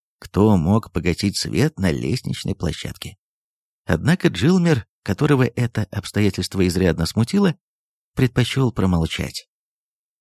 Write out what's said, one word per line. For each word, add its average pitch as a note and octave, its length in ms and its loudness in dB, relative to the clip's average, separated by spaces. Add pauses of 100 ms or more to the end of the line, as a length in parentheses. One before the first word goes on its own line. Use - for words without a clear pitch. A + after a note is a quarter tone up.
(220)
кто G#2 340 4
мог F#2 360 2
погасить F2 440 -2
свет G#2 440 -2
на F#2+ 120 2
лестничной E2 640 -4
площадке. - 640 -8 (680)
Однако G#2 420 0
Джилмер, E3+ 580 2 (180)
которого C3+ 400 2
это A#2 480 -2
обстоятельство G2 760 -2
изрядно E2+ 400 0
смутило, F3+ 480 0 (600)
предпочёл B2+ 560 0
промолчать. E2 800 -2 (720)